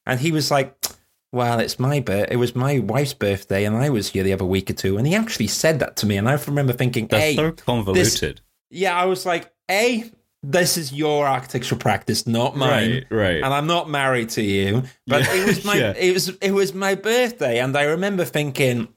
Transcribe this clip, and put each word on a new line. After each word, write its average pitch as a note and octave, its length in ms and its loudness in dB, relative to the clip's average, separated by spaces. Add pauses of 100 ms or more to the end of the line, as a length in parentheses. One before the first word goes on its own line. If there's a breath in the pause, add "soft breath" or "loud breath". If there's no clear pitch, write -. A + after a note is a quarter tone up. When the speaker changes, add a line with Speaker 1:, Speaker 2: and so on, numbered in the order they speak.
Speaker 1:
And B2+ 120 0
he D#3 140 0
was D3+ 180 0
like, - 240 0 (580)
"Well, A#2+ 280 2
it's - 180 -2
my C3+ 220 2
bir-, G2+ 280 0
it - 100 0
was A#2+ 180 0
my C3+ 240 0
wife's A#2+ 340 -2
birthday, G2+ 520 0
and G#2+ 100 0
I C3+ 120 0
was A2 200 0
here F#2+ 160 0
the F#2+ 80 2
other F#2+ 120 -2
week F#2 240 0
or F#2+ 60 -2
two." G2 240 -2
And A#2+ 80 0
he E3 80 0
actually A3 320 -2
said D#3+ 320 0
that - 200 -4
to G#2+ 80 0
me, G#2 100 2
and G#2 120 0
I C#3 60 2 (100)
remember C#3+ 280 0
thinking, B2 340 -2
Speaker 2:
That's A2 160 2
Speaker 1:
"Hey, D3+ 140 2
Speaker 2:
so D#3 160 0
Speaker 1:
this," - 120 -14
Speaker 2:
convoluted. F#2+ 760 0 (320)
Speaker 1:
Yeah, F3 240 -2
I F3+ 80 2
was F#3 200 0
like, F3 280 -4 (180)
"A, A3+ 400 0 (360)
this F3+ 300 2
is D3 160 -6
your D3 340 0
architectural B2+ 540 -2
practice, A2 460 0
not A#2 280 0
mine. A#2+ 560 2
Speaker 2:
Right, A2 80 0
right. F#2 240 2
Speaker 1:
And C3+ 120 0
I'm C#3+ 120 -2
not E3+ 220 0
married C3 420 0
to A#2 120 -2
you." G2 400 2 (240 loud breath)
But C#3 160 2
Speaker 2:
Yeah, C#3 140 0
Speaker 1:
it F#3+ 100 2
was G#3 180 2
my, G3+ 120 0
Speaker 2:
<laughs> C3 80 2
yeah. G2 120 -2
Speaker 1:
it F3+ 160 2
was, F3+ 160 0 (140)
it G3 80 0
was G3 240 0
my G3 220 0
birthday, G#3+ 640 0
and C3 180 0
I C#3+ 60 2
remember F3+ 420 0
thinking C3 720 -2